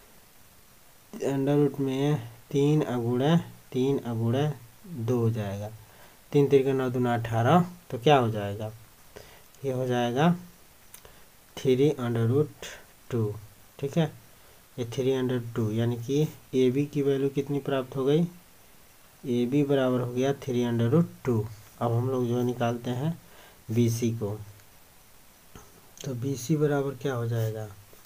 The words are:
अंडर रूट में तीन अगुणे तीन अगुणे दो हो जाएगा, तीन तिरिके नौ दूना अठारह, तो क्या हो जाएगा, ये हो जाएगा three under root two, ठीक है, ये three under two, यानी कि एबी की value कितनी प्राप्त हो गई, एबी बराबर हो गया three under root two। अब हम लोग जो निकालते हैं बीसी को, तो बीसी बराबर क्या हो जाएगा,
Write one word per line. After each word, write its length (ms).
अंडर 420
रूट 240
में 380
तीन 320
अगुणे 520
तीन 300
अगुणे 460
दो 340
हो 120
जाएगा, 380
तीन 160
तिरिके 260
नौ 160
दूना 260
अठारह, 500
तो 80
क्या 180
हो 120
जाएगा, 420
ये 80
हो 160
जाएगा 440
three 340
under 380
root 380
two, 240
ठीक 180
है, 140
ये 100
three 260
under 260
two, 160
यानी 260
कि 240
एबी 280
की 160
value 300
कितनी 300
प्राप्त 340
हो 100
गई, 160
एबी 420
बराबर 340
हो 140
गया 260
three 260
under 260
root 220
two। 200
अब 120
हम 180
लोग 180
जो 160
निकालते 480
हैं 260
बीसी 420
को, 240
तो 180
बीसी 420
बराबर 380
क्या 180
हो 140
जाएगा, 400